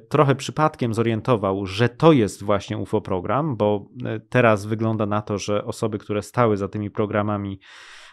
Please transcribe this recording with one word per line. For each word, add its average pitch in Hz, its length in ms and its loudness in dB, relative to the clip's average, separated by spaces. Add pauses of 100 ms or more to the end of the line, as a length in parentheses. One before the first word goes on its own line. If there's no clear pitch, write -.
trochę 143 260 4
przypadkiem 135 600 -2
zorientował, 104 720 0
że 101 220 0
to 156 240 6
jest 104 300 2
właśnie 101 360 -2
ufo 104 220 -2
program, 104 560 -2
bo, 104 320 0 (160)
e, 113 160 -6
teraz 110 460 2
wygląda 110 400 -2
na 104 160 -2
to, 104 160 -4
że 104 260 -4
osoby, 110 340 -4
które 104 240 -4
stały 113 340 2
za 98 120 -4
tymi 104 220 -6
programami, 104 680 -2 (520)